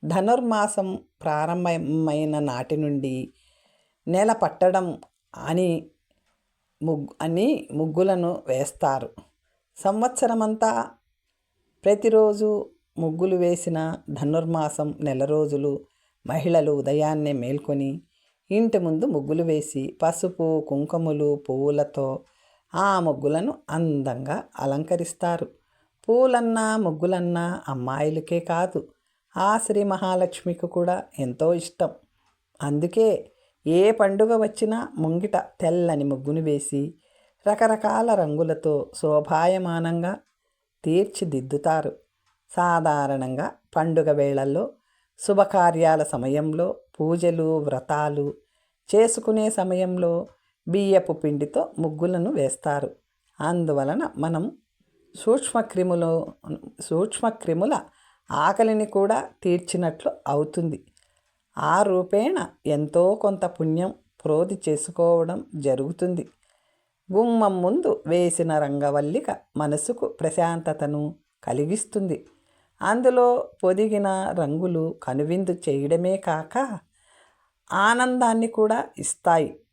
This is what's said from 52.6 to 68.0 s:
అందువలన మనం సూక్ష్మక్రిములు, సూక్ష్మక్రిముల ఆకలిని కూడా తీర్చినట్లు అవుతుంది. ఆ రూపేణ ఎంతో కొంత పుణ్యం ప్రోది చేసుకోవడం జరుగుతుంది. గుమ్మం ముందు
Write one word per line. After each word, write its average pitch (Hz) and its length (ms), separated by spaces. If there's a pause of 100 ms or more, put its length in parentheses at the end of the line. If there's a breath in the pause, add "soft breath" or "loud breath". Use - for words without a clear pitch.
అందువలన 160 760
మనం 165 360 (640)
సూక్ష్మక్రిములు, 180 1160 (480)
సూక్ష్మక్రిముల 214 1000 (500 soft breath)
ఆకలిని 208 560
కూడా 202 420 (140)
తీర్చినట్లు 175 680 (180)
అవుతుంది. 151 560 (760)
ఆ 165 240
రూపేణ 190 640 (200)
ఎంతో 156 480
కొంత 196 300
పుణ్యం 170 500 (300)
ప్రోది 175 440
చేసుకోవడం 170 840
జరుగుతుంది. 156 760 (840)
గుమ్మం 214 500
ముందు 233 440